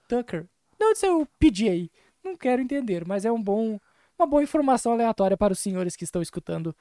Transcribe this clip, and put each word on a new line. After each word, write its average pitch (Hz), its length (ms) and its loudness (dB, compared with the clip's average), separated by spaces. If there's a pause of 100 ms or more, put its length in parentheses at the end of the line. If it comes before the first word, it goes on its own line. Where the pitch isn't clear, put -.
Tucker. 233 380 -4 (340)
De 427 60 4
onde 440 120 2
saiu 359 220 2
o 294 60 -2 (120)
P 311 120 6
J? 180 400 -2 (340)
Não 370 120 -10
quero 254 240 0
entender, 247 460 -4
mas 196 180 -4
é 226 80 0
um 233 80 -2
bom, 214 380 -2 (400)
uma 339 80 4
boa 294 160 4
informação 269 500 2
aleatória 214 440 2
para 202 160 2
os - 80 -4
senhores 185 360 -4
que - 80 -10
estão 175 160 -4
escutando. 165 600 -8